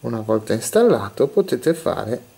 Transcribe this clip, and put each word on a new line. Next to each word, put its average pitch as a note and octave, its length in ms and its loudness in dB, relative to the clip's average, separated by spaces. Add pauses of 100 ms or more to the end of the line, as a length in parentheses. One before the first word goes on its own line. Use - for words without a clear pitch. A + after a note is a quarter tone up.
Una A#2 200 -6
volta G#2+ 320 -2
installato C3+ 760 2
potete D#3+ 440 0
fare A2+ 500 -4 (160)